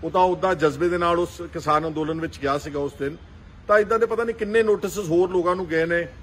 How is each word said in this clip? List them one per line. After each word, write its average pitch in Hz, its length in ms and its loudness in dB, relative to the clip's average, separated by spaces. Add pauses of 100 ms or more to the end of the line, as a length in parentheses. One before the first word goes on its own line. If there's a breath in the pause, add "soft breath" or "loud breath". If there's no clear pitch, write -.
ਉਹ 160 80 -6
ਤਾਂ 185 100 4
ਉੱਦਾਂ 185 340 2
ਜਜ਼ਬੇ 151 340 0
ਦੇ 175 80 -2
ਨਾਲ 170 220 2
ਉਸ 175 220 -4 (120)
ਕਿਸਾਨ 151 340 0
ਅੰਦੋਲਨ 156 340 -4
ਵਿੱਚ 160 180 -8
ਗਿਆ 139 180 0
ਸੀਗਾ 143 220 -8
ਉਸ 143 140 -4
ਦਿਨ। 143 240 -6 (500)
ਤਾਂ 208 120 6
ਇੱਦਾਂ 220 200 2
ਦੇ 233 60 4
ਪਤਾ 226 180 -2
ਨਹੀਂ 226 120 -4
ਕਿੰਨੇ 220 280 0
ਨੋਟਿਸਸ 202 360 0
ਹੋਰ 175 300 2
ਲੋਕਾਂ 180 260 2
ਨੂੰ 185 140 -6
ਗਏ 160 160 2
ਨੇ 170 220 -2 (160)